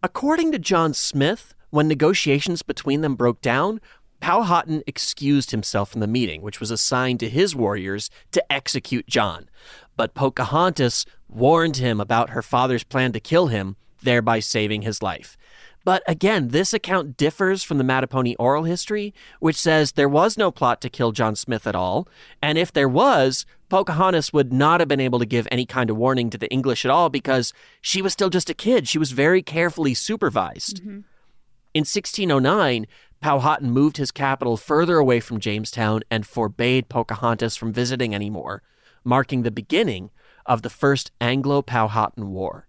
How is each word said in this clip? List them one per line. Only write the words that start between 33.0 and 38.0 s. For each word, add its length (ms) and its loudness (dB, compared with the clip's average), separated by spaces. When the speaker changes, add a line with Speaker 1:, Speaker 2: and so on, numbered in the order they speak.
Speaker 1:
Powhatan 500 0
moved 260 2
his 140 -4
capital 460 -2
further 400 2
away 220 4
from 200 -8
Jamestown 640 -2
and 140 -2
forbade 640 0
Pocahontas 680 -2
from 180 -6
visiting 400 -2